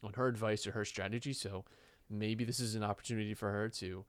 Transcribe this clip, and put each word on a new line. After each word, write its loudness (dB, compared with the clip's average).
on -8
her 4
advice 2
or -2
her 0
strategy. -2
So -4
maybe 2
this 0
is 0
an 0
opportunity 0
for 0
her 2
to -6